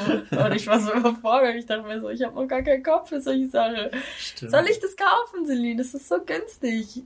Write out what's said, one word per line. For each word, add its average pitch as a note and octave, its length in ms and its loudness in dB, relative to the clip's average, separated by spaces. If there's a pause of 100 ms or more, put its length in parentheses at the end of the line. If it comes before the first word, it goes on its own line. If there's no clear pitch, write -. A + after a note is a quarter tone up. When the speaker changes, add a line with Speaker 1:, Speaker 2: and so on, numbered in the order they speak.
(320)
Speaker 1:
Und - 240 2
ich G#3+ 120 -2
war A3 120 6
so G#3+ 140 0
überfordert, A#3 600 4
ich A#3 100 -8
dachte A3 220 -4
mir A3 120 -6
so, A3 100 -8
„Ich A#3 140 -4
hab A#3 120 -4
noch C4 120 -2
gar C4 140 -2
keinen C4+ 220 2
Kopf D#4+ 260 2
für D4 120 -4
solche C4 280 0
Sachen. A3+ 400 0 (280)
Speaker 2:
Stimmt. - 340 -8
Speaker 1:
Soll D4 180 6
ich A4 100 2
das G4 160 -4
kaufen, G4 500 2
Celine? A#3+ 360 0
Das B3+ 120 -6
ist C#4 140 -8
so F4+ 180 2
günstig. A#3 800 -4